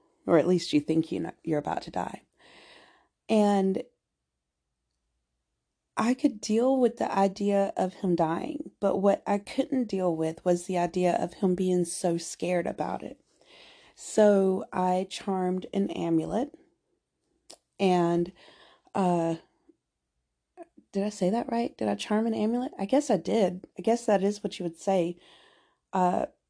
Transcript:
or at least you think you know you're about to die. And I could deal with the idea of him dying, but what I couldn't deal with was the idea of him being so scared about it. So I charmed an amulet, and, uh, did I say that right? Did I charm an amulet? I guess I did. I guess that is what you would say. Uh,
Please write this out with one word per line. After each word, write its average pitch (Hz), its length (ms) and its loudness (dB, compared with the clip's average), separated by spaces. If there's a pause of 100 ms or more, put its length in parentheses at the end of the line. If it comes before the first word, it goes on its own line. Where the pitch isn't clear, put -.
(260)
or 175 120 4
at 147 100 4
least 175 240 0
you 147 80 4
think 160 320 0
you 185 80 -4
know 165 120 -8 (120)
you're 151 160 -2
about 156 220 -4
to - 100 -12
die. - 300 -6 (1080)
And 202 540 2 (2250)
I 233 160 0
could 233 260 -2
deal 254 400 2
with 240 180 2
the - 140 -2
idea 196 640 2
of 190 200 -2
him 180 200 0
dying, - 540 -2 (100)
but 196 180 0
what 196 280 2
I 202 140 0
couldn't 254 480 -2
deal 185 280 0
with 160 300 -4
was 175 200 2
the 185 120 -2
idea 175 380 2
of - 200 -4
him 185 200 2
being 180 300 2
so 170 320 -2
scared 175 500 -4
about - 340 -6
it. - 180 -14 (760)
So 196 760 4
I 185 380 0
charmed 185 640 -2
an 196 160 0
amulet, 170 640 -2 (1200)
and, 175 520 2 (640)
uh, 175 420 0 (1600)
did 196 100 -2
I 214 60 -4
say 190 220 0
that 233 200 -2
right? 233 260 -2
Did 214 120 -2
I 208 60 0
charm 220 320 -2
an 220 60 0
amulet? 226 460 -2
I 196 60 -4
guess 285 240 2
I 208 80 2
did. 185 500 -2 (100)
I 190 40 -10
guess 233 240 0
that 196 180 2
is 202 180 -2
what - 180 -8
you 180 40 -8
would 165 160 -8
say. 175 380 0 (760)
Uh, 180 360 2 (220)